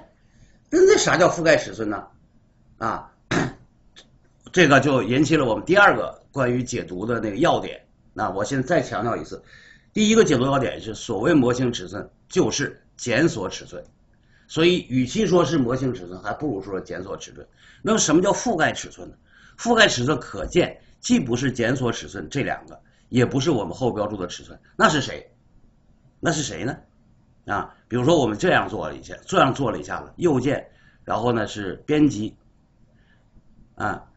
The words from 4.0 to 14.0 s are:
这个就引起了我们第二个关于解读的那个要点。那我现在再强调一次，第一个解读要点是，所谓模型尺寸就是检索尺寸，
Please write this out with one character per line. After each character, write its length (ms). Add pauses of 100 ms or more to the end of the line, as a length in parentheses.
这 160
个 140
就 240
引 180
起 140
了 80
我 100
们 100
第 120
二 180
个 260 (120)
关 180
于 140
解 180
读 240
的 140
那 100
个 60
要 240
点。 260 (260)
那 180
我 140
现 160
在 60
再 160
强 220
调 100
一 80
次， 220 (480)
第 160
一 60
个 100
解 120
读 80
要 140
点 220
是， 140
所 260
谓 140
模 180
型 180
尺 160
寸 240 (180)
就 220
是 320 (140)
检 320
索 200
尺 180
寸， 180 (640)